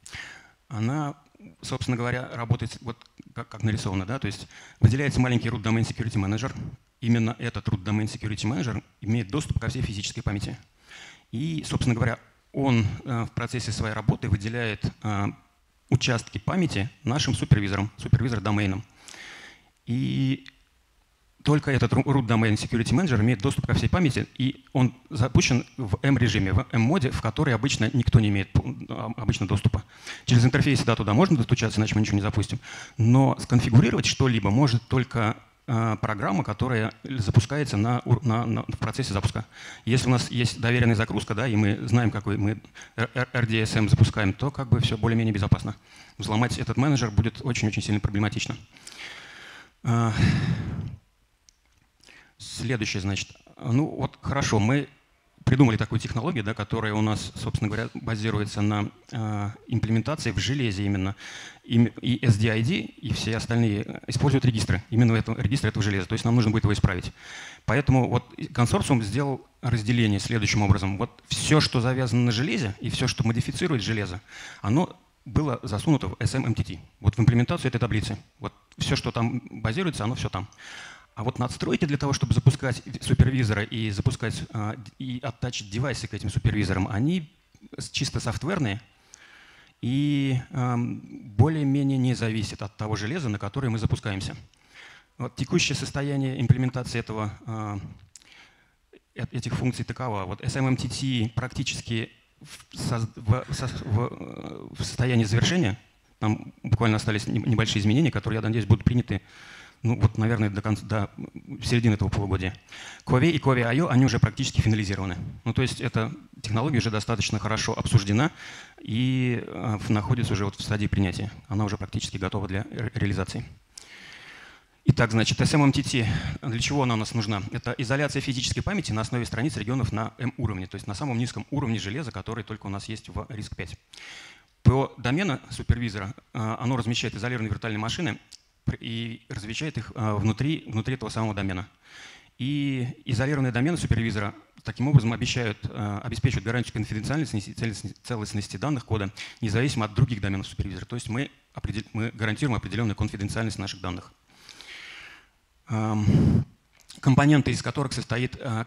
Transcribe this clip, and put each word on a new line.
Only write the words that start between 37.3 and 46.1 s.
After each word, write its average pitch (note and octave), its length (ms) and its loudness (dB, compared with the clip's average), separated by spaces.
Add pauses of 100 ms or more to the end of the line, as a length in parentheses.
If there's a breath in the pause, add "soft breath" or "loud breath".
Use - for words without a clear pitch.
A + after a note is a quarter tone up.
на A#2 260 2
ур-, A#2+ 180 2
на, A#2+ 220 0
на, A#2 200 -2
в - 120 -8
процессе A2 380 -4
запуска. G#2 320 -2 (400 loud breath)
Если B2 220 2
у - 20 6
нас B2 200 2
есть A#2+ 300 0
доверенная A#2 340 4
загрузка, G#2+ 400 -2
да, A#2+ 140 -2
и G#2+ 80 0
мы G#2+ 320 2
знаем, A#2 220 4
какой G2+ 260 -2
мы G#2 240 0 (360 loud breath)
р-, A2+ 180 -2
р-, B2+ 180 -2
R A#2+ 140 0
D A2 160 2
S G#2+ 140 0
M G#2+ 120 4
запускаем, G2+ 460 4
то C#3 160 -4
как - 180 -6
бы - 120 4
все A#2 180 2
более-менее A2+ 340 2
безопасно. G#2 420 0 (440 loud breath)